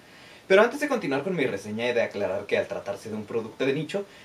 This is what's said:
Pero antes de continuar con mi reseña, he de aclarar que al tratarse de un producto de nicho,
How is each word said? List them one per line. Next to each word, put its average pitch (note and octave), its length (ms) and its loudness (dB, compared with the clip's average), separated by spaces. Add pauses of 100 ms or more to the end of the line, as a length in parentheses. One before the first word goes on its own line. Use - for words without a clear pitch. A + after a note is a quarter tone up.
(480)
Pero G3 140 10
antes A#3+ 180 2
de D4 80 -2
continuar G#3+ 360 0
con F#3+ 120 -2
mi C#3 100 0
reseña, G#2+ 420 -4
he A#2+ 60 0
de A#2 80 4
aclarar - 440 -2
que A2 120 0
al G2+ 100 0
tratarse G2+ 420 -6
de G#2+ 60 -4
un G#2+ 100 -8
producto A2+ 400 -4
de C3+ 80 4
nicho, D#3+ 320 -2 (200)